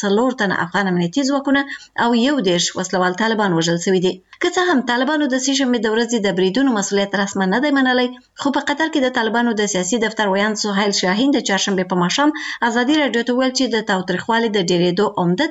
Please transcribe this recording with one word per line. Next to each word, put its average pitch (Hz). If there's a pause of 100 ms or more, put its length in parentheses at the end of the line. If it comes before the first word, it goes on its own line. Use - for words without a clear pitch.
څلور 226
تنه 190
افغان 190
امنیتي 175
ځواکونه 277 (420)
او 233 (160)
یو 294 (120)
دېرش 175
وسلوال 185
طالبان 208
وژل 170
سوي 185
دي. 185 (300)
که 349
څه 370
هم 302 (120)
طالبانو 262
د -
سه 277
شنبې 247
د 220
ورځې 226 (100)
د 185
بریدونو 214
مسؤلیت 196 (120)
رسماً 196
نه 214
دی 294
منلی، 254 (320)
خو -
په 302
قطر 294
کې 311
د 254
طالبانو 233
د 208
سیاسي 180
دفتر 214
ویاند 208
سهیل 202
شاهین 208
د 247
چهارشنبې 190
په 185
ماښام 277 (400)
ازادي 247
راډیو 233
ته 247
وویل 254
چې 262 (100)
د 220
تاوتریخوالي 190
د 202
ډېرېدو 180 (160)
عمده 180